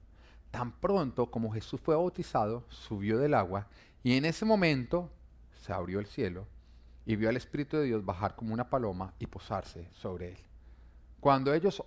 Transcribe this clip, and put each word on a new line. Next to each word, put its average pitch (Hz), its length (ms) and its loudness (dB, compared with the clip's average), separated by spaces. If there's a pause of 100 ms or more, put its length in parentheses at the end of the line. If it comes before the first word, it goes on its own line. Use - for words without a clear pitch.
(520)
Tan 120 280 -4
pronto 147 520 2
como 113 200 -2
Jesús 110 300 -6
fue 156 140 2
bautizado, 127 720 0
subió 104 480 -2
del 147 160 4
agua, 98 340 2 (360)
y 123 120 4
en 135 100 2
ese 165 200 0
momento 170 640 2 (520)
se 101 100 -6
abrió 92 260 -2
el 104 60 -4
cielo, 95 400 -4 (600)
y 110 80 2
vio 107 120 2
al 123 100 2
Espíritu 143 400 -4
de 151 80 2
Dios 110 200 0
bajar 98 300 -2
como 110 180 -6
una 120 160 -4
paloma 95 480 -2
y - 80 -8
posarse 90 680 -8
sobre 90 400 -8
él. 90 40 -20 (800)
Cuando 139 360 4
ellos 175 320 0